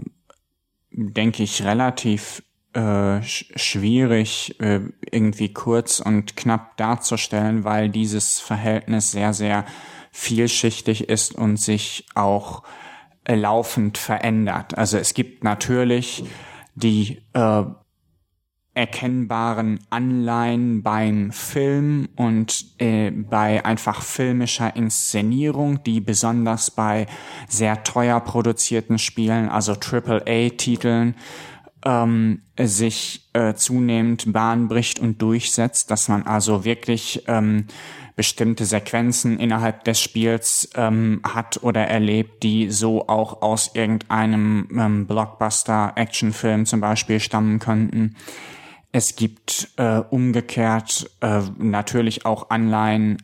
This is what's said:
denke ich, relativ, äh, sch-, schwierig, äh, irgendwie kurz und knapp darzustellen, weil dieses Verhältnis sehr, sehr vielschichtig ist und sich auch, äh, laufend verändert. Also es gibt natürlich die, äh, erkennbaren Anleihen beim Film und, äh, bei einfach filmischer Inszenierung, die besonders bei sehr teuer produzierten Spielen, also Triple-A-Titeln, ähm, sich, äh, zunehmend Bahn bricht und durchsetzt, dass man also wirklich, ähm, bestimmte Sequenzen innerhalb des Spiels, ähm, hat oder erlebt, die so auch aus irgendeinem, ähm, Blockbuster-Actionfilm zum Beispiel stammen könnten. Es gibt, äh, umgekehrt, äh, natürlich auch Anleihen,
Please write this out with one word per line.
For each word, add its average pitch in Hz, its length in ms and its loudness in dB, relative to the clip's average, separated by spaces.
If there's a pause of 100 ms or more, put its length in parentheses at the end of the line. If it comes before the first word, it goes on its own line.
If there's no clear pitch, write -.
(920)
denke 107 520 -2
ich, 104 220 -2
relativ, 113 760 0 (300)
äh, 120 60 -2 (400)
sch-, - 380 -8
schwierig, 110 1040 0
äh, 104 180 2 (320)
irgendwie 107 400 0
kurz 117 480 0
und 104 380 0
knapp - 400 -2
darzustellen, 110 880 -2
weil 107 240 0
dieses 107 500 -2
Verhältnis 107 720 -2
sehr, 104 220 0
sehr 104 320 0 (480)
vielschichtig 113 960 0
ist - 260 -2
und 107 220 2
sich - 480 -2 (100)
auch, 101 480 0 (600)
äh, 120 100 2
laufend 107 600 0
verändert. 107 800 -2
Also 107 200 2
es - 160 0
gibt - 300 -4
natürlich 123 800 0 (520)
die, 110 460 2 (120)
äh, 110 300 4 (1120)
erkennbaren 113 1040 -2 (100)
Anleihen 120 920 0
beim 107 500 0
Film 143 840 0
und, 110 520 0 (120)
äh, 110 320 2
bei 107 540 0
einfach 110 360 -2
filmischer 123 760 -2
Inszenierung, 135 1040 0
die 113 160 0
besonders 113 720 0
bei 107 340 0 (440)
sehr 107 340 0
teuer 120 380 2
produzierten 113 760 0
Spielen, 113 520 0
also 104 260 0
Triple-A-Titeln, 117 1400 0 (680)
ähm, 117 600 2 (140)
sich, 113 760 -2
äh, 110 220 2
zunehmend 117 760 2
Bahn 113 380 2
bricht 113 300 0
und 110 220 0
durchsetzt, 113 720 0
dass - 160 0
man 104 160 2
also 107 400 2
wirklich, 113 640 -2
ähm, 107 400 2 (480)
bestimmte 113 500 0
Sequenzen 117 720 0
innerhalb 113 460 0
des 113 160 2
Spiels, - 760 0
ähm, 110 480 2
hat - 400 -4
oder 113 240 2
erlebt, 110 560 0
die 110 260 2
so 110 380 0
auch 110 340 -2
aus 110 320 0
irgendeinem, 110 920 2 (100)
ähm, 107 300 2
Blockbuster-Actionfilm 107 1600 0
zum 110 140 0
Beispiel 107 400 0
stammen 107 400 0
könnten. 110 560 0 (760)
Es - 240 0
gibt, - 600 -4
äh, 113 220 2 (100)
umgekehrt, 117 1000 0 (120)
äh, 107 180 2 (180)
natürlich 110 680 0
auch 113 240 -2
Anleihen, 110 760 2